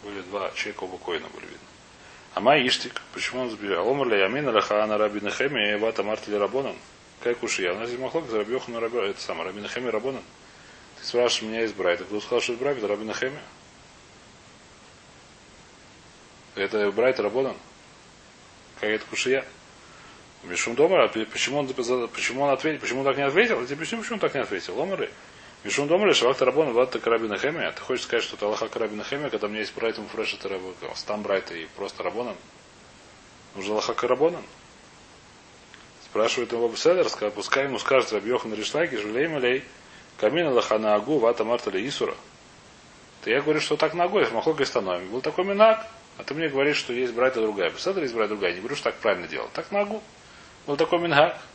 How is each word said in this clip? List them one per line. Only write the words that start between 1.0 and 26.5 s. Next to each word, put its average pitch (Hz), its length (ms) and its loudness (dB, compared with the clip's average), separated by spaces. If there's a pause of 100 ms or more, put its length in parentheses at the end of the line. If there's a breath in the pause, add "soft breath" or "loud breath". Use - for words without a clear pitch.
были - 160 -16
видны. - 120 -16 (760 loud breath)
А 95 80 -2
май 127 260 6
Иштик, - 340 -2 (120)
почему - 280 -6
он 123 80 -4
забежал? 101 400 0
Омар 135 200 2
ли 107 100 4
Ямин 127 300 2
Раха 107 360 2
на 107 120 0
Раби 104 240 0
Нахеми, 104 560 0
Вата 110 260 0
Марта 107 260 -4
ли 104 80 0
Рабонан? 104 380 0 (440)
Какая 120 160 0
кушья? 98 380 -2
У 101 60 -4
нас 117 80 -6
здесь 120 120 -8
махлок, 131 320 -4
Раби 107 200 0
Йохан 123 260 -4
Раби, 113 200 -2
это 101 240 -2
самое, 87 260 -6
Раби 101 140 -10
Нахеми 123 260 -6
Рабонан. 117 360 -4 (760 loud breath)
Ты - 60 -14
спрашиваешь 120 360 2
меня 110 220 -4
из 110 80 -2
Брайта. 90 320 0
Кто 101 160 -6
сказал, 117 220 0
что 123 120 -2
из 117 60 -6
Брайта? 131 280 -2
Раби 104 180 -2
Нахеми. 131 340 -4 (3250)
Это 101 360 2
Брайт 120 280 4
Рабонан. 117 360 0 (1200)
Какая 107 200 -2
это 107 100 -6
кушья? 131 400 0 (1000 loud breath)
Мишум 92 320 -4
Домар, 160 260 6
а 110 60 6
пе-, 110 180 -2
почему - 340 -2
он 139 80 -2
записал, 123 400 0
почему - 360 -4
он 143 60 4
ответил, 139 300 0
почему 127 220 -2
он 135 40 0
так 135 120 4
не 143 60 0
ответил? 170 360 4
Я 123 60 -4
тебе 139 100 -6
объясню, 160 240 -6
почему 220 160 -6
он 196 40 -6
так 165 140 0
не 135 80 -2
ответил. 98 400 -4
Омары. 175 300 -4 (520 loud breath)
Мишум 139 240 0
Домар, 180 280 6
Шавахта 131 300 4
Рабонан, 135 280 4